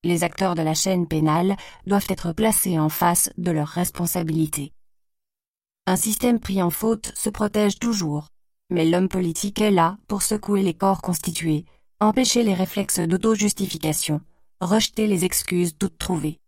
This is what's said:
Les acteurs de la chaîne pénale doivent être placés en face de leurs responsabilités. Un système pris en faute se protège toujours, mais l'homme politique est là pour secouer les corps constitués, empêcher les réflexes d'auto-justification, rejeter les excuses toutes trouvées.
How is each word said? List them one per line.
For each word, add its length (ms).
Les 200
acteurs 300
de 80
la 140
chaîne 320
pénale 500
doivent 200
être 260
placés 440
en 100
face 520
de 100
leurs 180
responsabilités. 1040
Un 80
système 440
pris 220
en 80
faute 460
se 160
protège 480
toujours, 480
mais 160
l'homme 240
politique 500
est 120
là 260
pour 140
secouer 400
les 140
corps 260
constitués, 640
empêcher 440
les 100
réflexes 460
d'auto-justification, 1200
rejeter 460
les 180
excuses 520
toutes 200
trouvées. 500